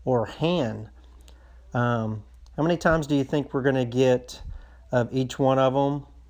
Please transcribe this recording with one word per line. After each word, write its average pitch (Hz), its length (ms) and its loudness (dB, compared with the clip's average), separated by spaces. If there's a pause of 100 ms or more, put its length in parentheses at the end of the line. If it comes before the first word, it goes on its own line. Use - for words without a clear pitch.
or 123 220 0
Han? 120 600 -4 (840)
Um, 113 500 -2 (340)
how 147 60 0
many 170 140 2
times 160 300 0
do 143 80 0
you 139 80 2
think 143 300 -4
we're 135 100 -2
gonna 131 220 2
get 127 560 0 (500)
of 120 220 0
each 131 260 -4
one 135 200 4
of 131 160 4
'em? 139 300 0 (240)